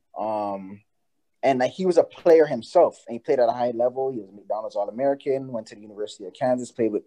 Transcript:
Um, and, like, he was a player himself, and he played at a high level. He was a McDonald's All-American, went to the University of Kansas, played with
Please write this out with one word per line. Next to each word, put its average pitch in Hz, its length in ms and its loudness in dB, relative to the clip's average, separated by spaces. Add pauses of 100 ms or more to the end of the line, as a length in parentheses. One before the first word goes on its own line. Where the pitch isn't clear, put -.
(180)
Um, 101 640 -6 (640)
and, 131 160 2
like, 127 120 0
he 190 140 -4
was 175 120 2
a 156 60 8
player 165 420 4
himself, 147 640 2
and 120 60 -10
he 117 60 -8
played 139 200 0
at 120 100 4
a - 20 2
high 123 200 -2
level. 127 400 -2
He 123 80 -8
was 95 100 -12
a - 20 -20
McDonald's 104 460 -8
All-American, 135 760 -2
went 110 160 -8
to 117 80 -20
the 104 60 -20
University 104 440 -12
of 90 80 -14
Kansas, 123 380 -2
played 110 220 0
with 104 140 -2